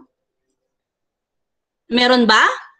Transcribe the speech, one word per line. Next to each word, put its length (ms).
Meron 400
ba? 160